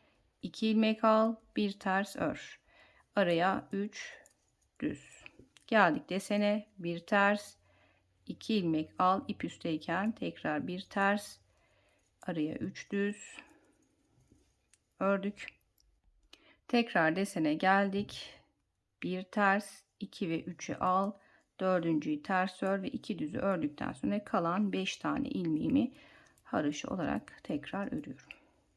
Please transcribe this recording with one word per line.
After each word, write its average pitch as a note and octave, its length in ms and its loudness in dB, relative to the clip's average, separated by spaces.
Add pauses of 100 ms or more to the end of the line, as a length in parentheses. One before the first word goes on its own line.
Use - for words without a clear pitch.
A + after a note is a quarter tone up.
(420)
iki F#3 240 -4
ilmek A3 380 4
al, A3 320 6 (200)
bir G#3 160 0
ters G3 440 -2
ör. - 440 -6 (560)
Araya F3 560 2
üç G3+ 420 -6 (680)
düz. - 440 -6 (420)
Geldik F#3 440 4
desene, G#3 560 0 (120)
bir E3+ 200 -4
ters, G3+ 580 2 (720)
iki - 280 -4
ilmek D#3+ 440 2
al, F#3 300 4
ip - 160 -6
üstteyken E3+ 680 -2
tekrar D#3 540 -4
bir F3+ 140 -6
ters, G3+ 580 -2 (840)
araya D#3+ 320 -4
üç - 380 -8
düz G3+ 440 -4 (1600)
ördük. G3 460 0 (1200)
Tekrar F3 480 2
desene E3 380 0
geldik. G3 800 0 (680)
Bir F3+ 200 -4
ters, G3+ 600 0 (180)
iki G3 300 -6
ve E3 120 -2
üçü - 320 -8
al, F#3+ 380 2 (480)
dördüncüyü E3 640 0
ters F#3+ 400 0
ör G3 200 0
ve F#3 60 -6
iki - 300 -6
düzü D#3 200 -4
ördükten E3 540 -2
sonra G3+ 320 -2
kalan F#3 480 0
beş F#3+ 240 -2
tane - 320 -2
ilmeğimi E3 640 2 (520)
haroşa D3+ 440 -2
olarak - 540 -4
tekrar - 440 -6
örüyorum. - 420 -8 (480)